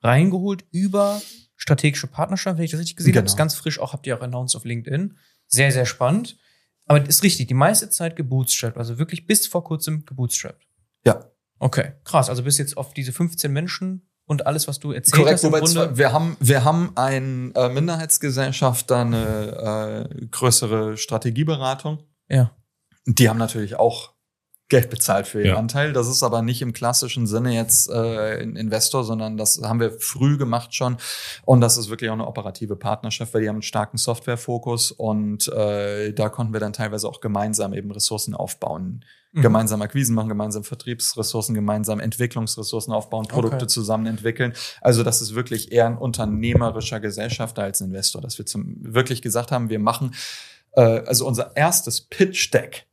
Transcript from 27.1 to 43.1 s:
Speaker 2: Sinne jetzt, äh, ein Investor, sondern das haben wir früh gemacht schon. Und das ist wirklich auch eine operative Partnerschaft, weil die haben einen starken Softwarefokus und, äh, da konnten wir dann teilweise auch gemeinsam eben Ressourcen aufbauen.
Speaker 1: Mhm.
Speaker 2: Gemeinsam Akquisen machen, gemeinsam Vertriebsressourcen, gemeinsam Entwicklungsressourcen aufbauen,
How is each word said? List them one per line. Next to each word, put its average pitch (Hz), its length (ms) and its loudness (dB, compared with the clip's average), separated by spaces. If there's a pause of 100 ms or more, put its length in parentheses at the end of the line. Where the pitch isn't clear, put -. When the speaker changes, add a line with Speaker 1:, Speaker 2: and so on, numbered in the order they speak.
Speaker 2:
Sinne 117 260 0
jetzt, 113 360 2
äh, 110 520 -2
ein 110 140 -8
Investor, 113 480 0
sondern 110 320 -4
das 107 260 0
haben 113 200 0
wir 110 180 0
früh 143 380 0
gemacht 120 360 -2
schon. 123 220 -2 (480)
Und 127 160 8
das 113 160 6
ist 110 140 -4
wirklich 110 200 -4
auch 110 40 -4
eine 110 120 -6
operative 104 520 -8
Partnerschaft, 110 560 -4
weil 113 80 2
die 107 80 0
haben 107 60 -4
einen 107 80 -6
starken 107 340 -4
Softwarefokus 120 920 -2
und, 107 580 -2
äh, 104 640 -2
da 107 160 0
konnten 113 240 -4
wir 107 80 -2
dann 104 100 -4
teilweise 107 380 -6
auch - 100 -16
gemeinsam 104 540 -2
eben 101 180 -8
Ressourcen 104 420 -4
aufbauen. 92 680 -6 (300)
Speaker 1:
Mhm. 160 80 2
Speaker 2:
Gemeinsam 110 400 4
Akquisen 117 340 0
machen, 110 140 0
gemeinsam 104 340 -4
Vertriebsressourcen, 117 880 -4
gemeinsam 107 460 0
Entwicklungsressourcen 113 960 -4
aufbauen, 110 340 -4